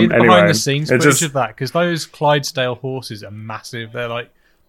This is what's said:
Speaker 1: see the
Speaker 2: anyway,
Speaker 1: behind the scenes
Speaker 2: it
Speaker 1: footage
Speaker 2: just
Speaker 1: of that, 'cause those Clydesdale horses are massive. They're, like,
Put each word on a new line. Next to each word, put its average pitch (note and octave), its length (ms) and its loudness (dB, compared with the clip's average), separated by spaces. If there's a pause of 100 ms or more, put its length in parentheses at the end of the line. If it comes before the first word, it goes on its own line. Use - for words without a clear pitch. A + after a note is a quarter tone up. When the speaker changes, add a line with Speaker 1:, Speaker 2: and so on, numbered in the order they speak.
Speaker 1:
see A2+ 60 6
the A2+ 80 0
Speaker 2:
anyway, A#2 120 6
Speaker 1:
behind A2 220 6
the G#2 40 2
scenes C#3+ 380 -2
Speaker 2:
it B2+ 60 4
Speaker 1:
footage C#3+ 140 4
Speaker 2:
just C3+ 120 2
Speaker 1:
of C#3+ 100 -6
that, A#2 240 -4
'cause C3 140 -8
those E3+ 340 -2
Clydesdale C#3 720 -2
horses A#2+ 480 -10
are G2+ 80 -16
massive. A2 640 -12
They're, B2 140 -6
like, A#2+ 220 -8 (400)